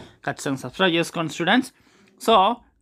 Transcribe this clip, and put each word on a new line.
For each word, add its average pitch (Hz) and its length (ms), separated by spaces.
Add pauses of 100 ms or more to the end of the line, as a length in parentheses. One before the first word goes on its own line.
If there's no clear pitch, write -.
(260)
ఖచ్చితంగా 139 320
సబ్స్క్రైబ్ 165 380
చేసుకోండి 165 380
స్టూడెంట్స్. 196 400 (560)
So 220 240 (280)